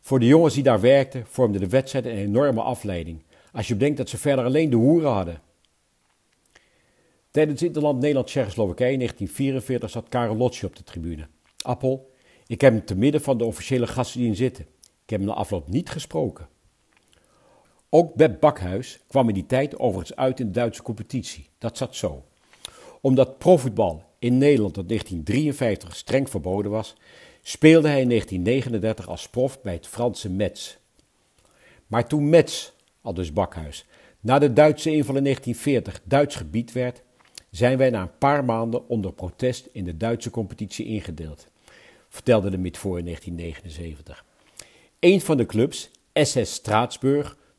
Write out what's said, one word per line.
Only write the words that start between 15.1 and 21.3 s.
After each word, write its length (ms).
heb 80
hem 100
na 60
afloop 340
niet 220
gesproken. 580
Ook 260
Beb 260
Bakhuis 680
kwam 220
in 60
die 120
tijd 320
overigens 380
uit 240
in 60
de 60
Duitse 300
competitie. 640